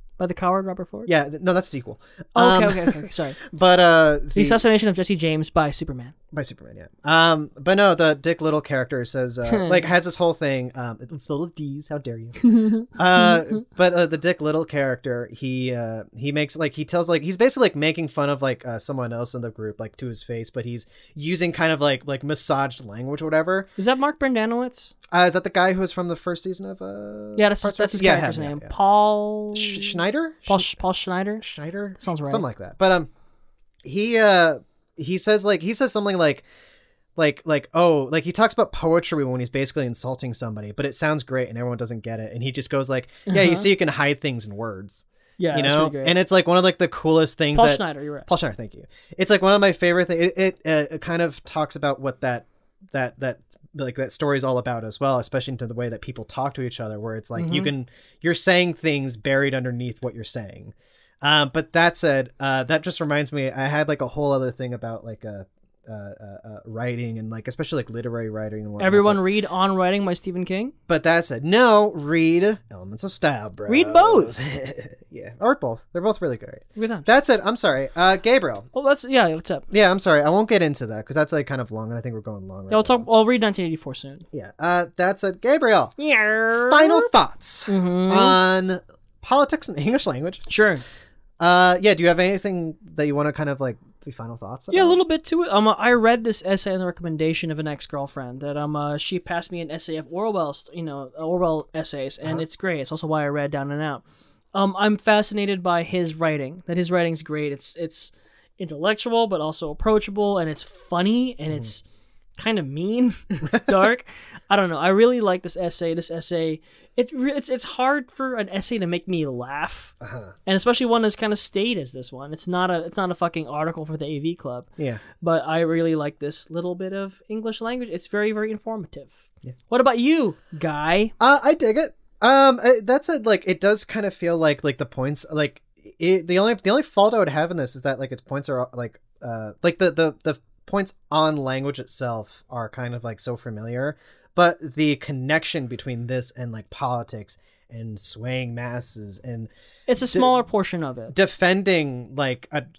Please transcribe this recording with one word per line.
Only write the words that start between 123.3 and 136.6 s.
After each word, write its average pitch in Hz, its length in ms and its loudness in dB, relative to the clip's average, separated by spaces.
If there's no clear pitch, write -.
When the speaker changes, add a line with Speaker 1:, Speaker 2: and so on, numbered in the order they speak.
Speaker 1:
article 156 380 -6
for 156 100 -10
the 151 100 -8
A 147 140 -8
V 165 160 -6
Club. 123 400 -12
Speaker 2:
Yeah. 127 220 -6
Speaker 1:
But 165 260 0
I 160 140 0
really 165 340 0
like 147 240 -6
this 147 300 -6
little 170 260 -6
bit 185 160 -10
of 196 380 -10
English 220 320 -8
language. 240 280 -6
It's 175 180 -10
very, 208 260 -2
very 214 180 -4
informative. 214 800 -12
Speaker 2:
Yeah. 123 100 -16
Speaker 1:
What 247 100 2
about 240 200 4
you, 262 360 2
Guy? 165 600 0
Speaker 2:
Uh, 269 220 8
I 302 100 6
dig 240 240 2
it. 302 180 -2
Um, 269 400 8
I, 247 100 8
that 254 200 2
said, 285 220 0
like, 214 220 4
it 180 120 0
does 208 240 2
kind - 220 -6
of 190 80 -4
feel 170 240 -2
like, 151 260 0
like, 143 140 -2
the 151 80 -4
points, 139 460 -4
like, 151 320 -4
it, 170 300 0
the 180 100 2
only, 214 160 2
the 196 160 -4